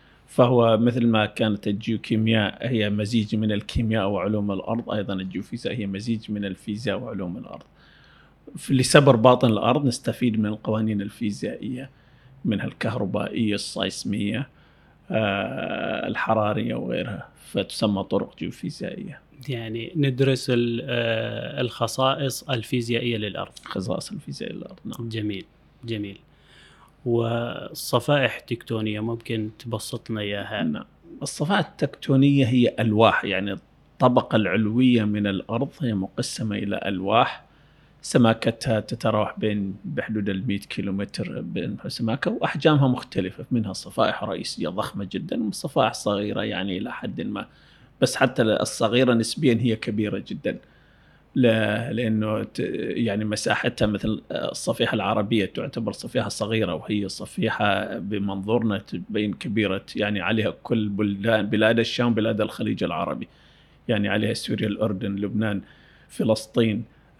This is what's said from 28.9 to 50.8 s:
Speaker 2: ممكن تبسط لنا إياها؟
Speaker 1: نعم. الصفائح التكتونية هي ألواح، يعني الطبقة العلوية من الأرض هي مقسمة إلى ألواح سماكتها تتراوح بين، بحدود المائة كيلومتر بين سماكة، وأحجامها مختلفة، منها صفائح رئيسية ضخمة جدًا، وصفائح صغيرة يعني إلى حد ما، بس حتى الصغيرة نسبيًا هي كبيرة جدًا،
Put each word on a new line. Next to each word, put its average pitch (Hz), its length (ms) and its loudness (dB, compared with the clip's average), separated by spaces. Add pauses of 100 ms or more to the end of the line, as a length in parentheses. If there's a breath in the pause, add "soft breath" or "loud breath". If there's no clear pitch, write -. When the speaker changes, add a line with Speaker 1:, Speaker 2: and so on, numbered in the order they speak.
Speaker 2:
ممكن 113 580 -4
تبسط 117 520 -8
لنا 110 100 -4
إياها؟ 101 420 -4
Speaker 1:
نعم. 78 220 -4 (380)
الصفائح 202 460 0
التكتونية 139 800 4
هي 120 340 4
ألواح، 107 440 6
يعني 98 280 -2
الطبقة - 840 2
العلوية 110 680 4
من 104 220 0
الأرض 113 420 -2 (140)
هي 117 120 0
مقسمة 104 600 -4
إلى 101 300 -4
ألواح 101 580 2 (580 soft breath)
سماكتها 117 800 4
تتراوح 107 580 -2
بين، 101 460 -2
بحدود 107 440 -4
المائة 101 300 -2
كيلومتر - 840 -6
بين - 360 -6 (100)
سماكة، 120 440 -2
وأحجامها 147 580 4
مختلفة، - 600 -2
منها 107 220 0
صفائح 101 520 -2
رئيسية 92 440 -6
ضخمة 143 440 -6
جدًا، 220 320 -4
وصفائح 156 480 0
صغيرة 101 500 -2
يعني 95 360 -4
إلى 101 140 -6
حد - 280 -8
ما، 104 260 -6 (540 soft breath)
بس - 160 2
حتى 135 260 4
الصغيرة 117 720 4
نسبيًا 117 460 4
هي 117 160 2
كبيرة 104 520 -2
جدًا، - 300 -4 (800 soft breath)